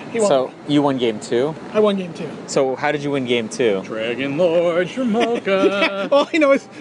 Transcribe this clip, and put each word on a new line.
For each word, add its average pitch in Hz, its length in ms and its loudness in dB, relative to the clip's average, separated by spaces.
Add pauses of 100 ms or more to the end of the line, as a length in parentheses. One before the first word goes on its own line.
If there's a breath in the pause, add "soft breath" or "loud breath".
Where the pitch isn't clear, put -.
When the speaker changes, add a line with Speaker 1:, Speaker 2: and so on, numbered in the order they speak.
(120)
Speaker 1:
he 233 100 -4
won. 202 80 4
Speaker 2:
So 135 240 2 (160)
you 147 120 4
won 139 160 2
game 117 220 0
two? 131 340 0 (200)
Speaker 1:
I 214 80 2
won 202 160 2
game 180 160 -6
two. 160 160 -10 (180)
Speaker 2:
So 131 300 0
how 147 160 -2
did 143 100 -4
you 143 80 -4
win 139 140 -2
game 120 240 0
two? 107 340 0
Speaker 3:
Dragon 120 540 -4
Lord 175 500 2
Jamoka. 202 1200 0
Speaker 1:
<laughs> - 20 2
All 285 220 4
I 339 40 2
know 285 160 6
is - 120 0 (160)